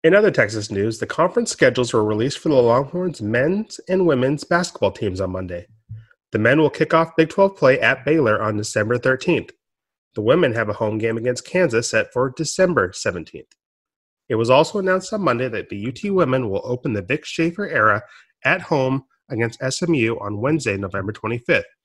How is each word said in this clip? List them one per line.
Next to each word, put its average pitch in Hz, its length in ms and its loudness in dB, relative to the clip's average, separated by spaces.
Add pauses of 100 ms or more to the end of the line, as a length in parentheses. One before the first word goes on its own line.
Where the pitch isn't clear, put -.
In 185 120 6
other 208 160 4
Texas 107 360 -2
news, 107 300 -2
the 113 80 -6
conference 185 460 -2
schedules 123 400 2
were 110 120 2
released 107 360 -2
for - 80 -4
the 143 80 4
Longhorns 139 680 0
men's 139 560 -2 (100)
and 185 160 2
women's 139 380 2
basketball 170 480 0
teams 95 300 -6
on 92 100 -2
Monday. 90 380 -8 (640)
The 107 80 0
men 123 180 4
will 147 120 4
kick - 220 -2
off 160 220 2
Big 160 140 4
Twelve 196 280 2
play 135 220 6
at 127 260 2
Baylor 120 380 2
on 107 140 -2
December 110 420 -2
thirteenth. 131 540 0 (640)
The 107 40 -6
women 131 340 2
have 110 140 -2
a 104 40 -4
home 110 260 -4
game 113 200 -2
against 120 280 -4
Kansas 127 420 0
set 110 240 -2
for 131 240 -2
December 151 560 0
seventeenth. 85 540 -8 (840)
It 127 60 -2
was 113 160 0
also 160 300 4
announced 185 320 -2
on 214 80 -4
Monday 127 280 0
that 104 200 -8
the 101 100 -10
U 120 140 -6
T 202 180 -8
women 131 400 0
will 95 140 -2
open 123 300 -4
the 101 80 -4
Vic 123 220 -4
Schaefer 170 440 -4
era 110 340 2 (420)
at 175 160 2
home 135 440 0 (260)
against 117 320 -4
S 135 220 -4
M 165 100 2
U 113 240 0
on 104 220 -6
Wednesday, 131 360 0
November 98 360 -6
twenty-fifth. 117 540 -2 (180)